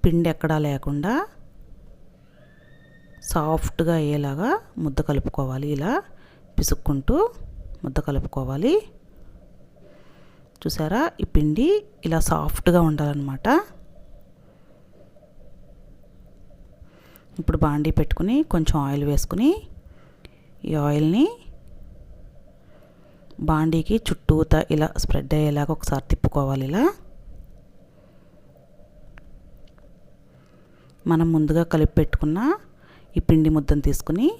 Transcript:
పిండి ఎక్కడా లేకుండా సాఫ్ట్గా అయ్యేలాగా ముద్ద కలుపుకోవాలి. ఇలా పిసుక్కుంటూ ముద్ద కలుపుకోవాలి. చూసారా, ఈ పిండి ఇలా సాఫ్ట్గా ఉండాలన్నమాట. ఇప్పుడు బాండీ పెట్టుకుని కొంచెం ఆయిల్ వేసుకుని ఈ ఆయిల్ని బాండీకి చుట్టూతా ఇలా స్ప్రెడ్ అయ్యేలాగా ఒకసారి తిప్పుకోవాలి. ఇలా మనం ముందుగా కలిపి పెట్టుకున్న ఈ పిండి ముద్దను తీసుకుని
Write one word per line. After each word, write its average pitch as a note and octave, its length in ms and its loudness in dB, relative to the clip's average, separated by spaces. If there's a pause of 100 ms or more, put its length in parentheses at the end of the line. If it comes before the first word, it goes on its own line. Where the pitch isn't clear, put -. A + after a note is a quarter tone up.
పిండి E3+ 280 4
ఎక్కడా D#3+ 320 -2
లేకుండా D3 480 -2 (2250)
సాఫ్ట్గా D#3+ 680 0
అయ్యేలాగా D3 500 -2 (340)
ముద్ద - 140 -2 (100)
కలుపుకోవాలి. C3+ 680 -2
ఇలా D#3+ 160 -2 (680)
పిసుక్కుంటూ - 580 0 (680)
ముద్ద C3+ 120 -4 (120)
కలుపుకోవాలి. C#3 680 -2 (1900)
చూసారా, D#3+ 380 -2 (220)
ఈ - 40 -4 (100)
పిండి D3+ 320 2 (400)
ఇలా D#3+ 120 2 (120)
సాఫ్ట్గా E3 580 2
ఉండాలన్నమాట. C#3+ 580 -2 (4000)
ఇప్పుడు D#3+ 260 0
బాండీ D3+ 260 0 (100)
పెట్టుకుని G#3 360 0 (160)
కొంచెం D#3+ 240 2 (120)
ఆయిల్ C#3+ 220 -2
వేసుకుని G3 380 2 (1200)
ఈ D#3+ 40 -2 (120)
ఆయిల్ని D#3 400 2 (2250)
బాండీకి D#3+ 480 2 (100)
చుట్టూతా D#3+ 520 0 (160)
ఇలా D#3 120 0 (160)
స్ప్రెడ్ C#3+ 340 0
అయ్యేలాగా D3 380 0
ఒకసారి - 360 -4
తిప్పుకోవాలి. C3+ 580 0
ఇలా G3 160 2 (4000)
మనం E3 240 4
ముందుగా D#3 280 2 (100)
కలిపి D#3 260 2
పెట్టుకున్న D#3 400 0 (760)
ఈ E3 120 0
పిండి D#3 280 6
ముద్దను D3 320 2
తీసుకుని F#3 400 0 (120)